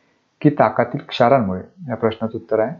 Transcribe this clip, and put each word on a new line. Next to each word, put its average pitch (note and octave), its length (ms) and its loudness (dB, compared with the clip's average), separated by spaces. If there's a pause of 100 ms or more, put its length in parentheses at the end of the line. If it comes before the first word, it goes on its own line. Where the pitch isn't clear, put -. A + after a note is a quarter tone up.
(420)
की D3+ 80 6
ताकातील B2 580 0
क्षारांमुळे? A#2 540 2 (280)
या A#2 60 -6
प्रश्नाचं A2 420 -4
उत्तर G#2+ 220 -2
आहे A2 200 -2